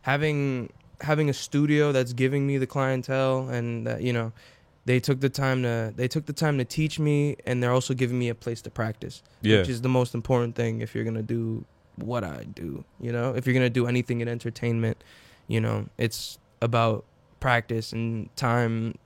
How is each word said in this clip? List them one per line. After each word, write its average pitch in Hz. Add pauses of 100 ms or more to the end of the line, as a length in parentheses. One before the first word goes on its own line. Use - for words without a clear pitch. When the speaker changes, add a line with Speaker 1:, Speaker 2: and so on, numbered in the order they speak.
Speaker 1:
having, 139 (300)
having 151
a -
studio 147
that's 127
giving 131
me 139
the 131
clientele, 131
and 120
that, 120
you 123
know, 113 (540)
they 123
took 131
the 135
time 131
to, 117
they 127
took 151
the 156
time 143
to 123
teach 156
me, 147
and 123
they're 123
also 131
giving 123
me 120
a 117
place -
to -
practice, - (180)
Speaker 2:
Yeah. 107
Speaker 1:
which 87
is 120
the 127
most 127
important 120
thing 113
if 113
you're 113
gonna 113
do 113 (300)
what 117
I 69
do, - (180)
you 120
know, 120
if 123
you're 127
gonna 127
do 120
anything 123
in 117
entertainment, 117 (440)
you 110
know, 110 (100)
it's - (240)
about 113 (360)
practice 117
and 113
time 117 (120)